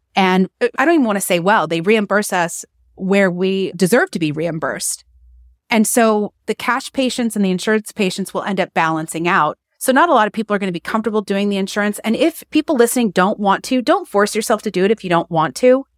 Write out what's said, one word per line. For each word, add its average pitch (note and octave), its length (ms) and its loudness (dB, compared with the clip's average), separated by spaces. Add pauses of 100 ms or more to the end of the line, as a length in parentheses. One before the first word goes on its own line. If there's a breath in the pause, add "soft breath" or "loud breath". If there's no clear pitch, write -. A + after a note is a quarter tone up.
(160)
And, F#3 340 2 (120)
uh, A#3+ 80 0 (100)
I C4+ 60 2
don't E4+ 100 4
even C#4 100 2
wanna G3+ 160 0
say F3 180 0
well, F3+ 280 2
they E3 140 -2
reimburse G#3 520 0
us E3+ 320 -4 (300)
where F#3+ 340 2
we F#3+ 440 -2
deserve F#3+ 380 2
to F#3+ 80 -8
be D#3 120 0
reimbursed. D3 720 -6 (680)
And A3 160 4
so G#3+ 480 0 (120)
the A3 100 -4
cash - 360 -4
patients B3 440 -2
and G#3 80 0
the F#3+ 80 2
insurance G#3+ 400 -2
patients F#3 420 -4
will F#3 100 -6
end F#3+ 160 -4
up F3+ 140 -4
balancing D#3+ 540 -2
out. E3+ 300 2 (200)
So - 140 0
not D#4 180 4
a D#4+ 40 2
lot A3 120 4
of G#3 80 -6
people G#3+ 220 -4
are G3 40 -4
gonna F#3+ 120 -4
be E3+ 80 -8
comfortable G#3+ 420 -4
doing G3+ 280 -2
the G3+ 80 -2
insurance. G3+ 420 -4
And A3 160 -2
if - 340 0
people D4+ 260 0
listening A#3 360 2
don't F#3 280 2
want G3 260 0
to, B3+ 160 0
don't E4+ 260 0
force G3+ 260 0
yourself G#3+ 300 -2
to G#3+ 80 -4
do F#3 140 0
it G#3 60 2
if G#3+ 120 -2
you F#3 60 -8
don't E3+ 200 0
want D#3 280 0
to. B3+ 280 4 (120)